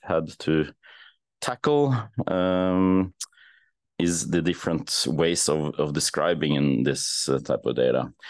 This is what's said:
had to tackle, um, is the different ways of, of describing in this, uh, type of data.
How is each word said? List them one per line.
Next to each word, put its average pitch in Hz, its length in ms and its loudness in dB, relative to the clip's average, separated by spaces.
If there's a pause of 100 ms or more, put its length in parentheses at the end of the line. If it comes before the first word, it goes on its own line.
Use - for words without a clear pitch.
had 80 260 -2 (120)
to 78 340 0 (640)
tackle, 139 560 0 (320)
um, 92 880 2 (840)
is 85 320 0
the 85 120 2
different - 680 -2
ways 82 400 2
of, 76 280 0
of 76 140 0
describing 76 640 0
in 69 280 2
this, - 440 -2
uh, 67 100 2
type - 280 -4
of 60 100 -2
data. 62 340 0 (200)